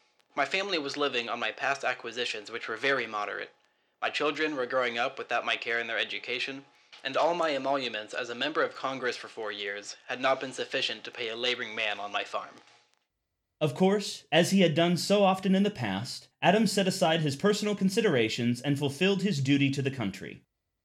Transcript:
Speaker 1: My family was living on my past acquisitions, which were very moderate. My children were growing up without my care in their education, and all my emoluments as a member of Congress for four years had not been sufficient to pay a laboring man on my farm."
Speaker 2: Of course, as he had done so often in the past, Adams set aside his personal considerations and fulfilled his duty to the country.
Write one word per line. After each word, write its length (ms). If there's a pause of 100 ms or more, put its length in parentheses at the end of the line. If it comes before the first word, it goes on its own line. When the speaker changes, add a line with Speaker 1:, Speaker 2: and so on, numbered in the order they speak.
(360)
Speaker 1:
My 100
family 320
was 180
living 320
on 120
my 120
past 320
acquisitions, 680
which 180
were 80
very 300
moderate. 420 (500)
My 100
children 460
were 120
growing 300
up 200
without 260
my 140
care 220
in 80
their 100
education, 680 (400)
and 140
all 160
my 220
emoluments 580
as 160
a 60
member 260
of 140
Congress 420
for 100
four 240
years 460 (100)
had 140
not 180
been 140
sufficient 500
to 80
pay 180
a 60
laboring 400
man 240
on 120
my 120
farm." 380 (960)
Speaker 2:
Of 140
course, 580
as 200
he 100
had 140
done 220
so 260
often 320
in 80
the 80
past, 580 (120)
Adams 300
set 160
aside 340
his 140
personal 400
considerations 840
and 180
fulfilled 440
his 180
duty 300
to 100
the 100
country. 520 (420)